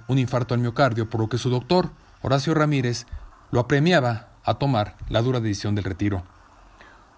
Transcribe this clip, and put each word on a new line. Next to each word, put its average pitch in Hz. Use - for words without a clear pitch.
un 131
infarto 123
al 120
miocardio, 117
por 110
lo 107
que 123
su 127
doctor, 175
Horacio 139
Ramírez, 143
lo 123
apremiaba 139
a 107
tomar 117
la 113
dura 127
decisión 104
del 101
retiro. 98